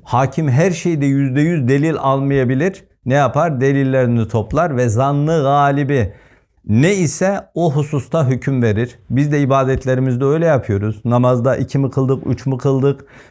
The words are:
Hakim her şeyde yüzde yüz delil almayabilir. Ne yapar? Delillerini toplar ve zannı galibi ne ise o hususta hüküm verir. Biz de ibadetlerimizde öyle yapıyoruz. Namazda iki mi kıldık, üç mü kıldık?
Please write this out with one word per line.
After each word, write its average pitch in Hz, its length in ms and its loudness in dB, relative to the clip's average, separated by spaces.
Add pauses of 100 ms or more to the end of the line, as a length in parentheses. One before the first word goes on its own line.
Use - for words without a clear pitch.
Hakim 135 460 0
her 156 220 2
şeyde 165 340 -2
yüzde 139 360 0
yüz 156 260 0
delil 143 300 0
almayabilir. 135 880 0 (200)
Ne 123 80 0
yapar? 143 480 0
Delillerini 131 680 2
toplar 139 500 -2
ve 123 120 2
zannı 143 520 0
galibi 139 720 0 (520)
ne 143 300 4
ise 190 460 -2 (120)
o 160 200 0
hususta 147 540 -2
hüküm 131 340 -2
verir. 113 380 0 (100)
Biz 143 220 0
de 147 100 0
ibadetlerimizde 131 840 0
öyle 160 200 0
yapıyoruz. 107 600 -2
Namazda 120 520 2
iki - 200 -4
mi 135 120 0
kıldık, 135 380 -2
üç - 180 -4
mü 131 120 -2
kıldık? 139 480 0 (260)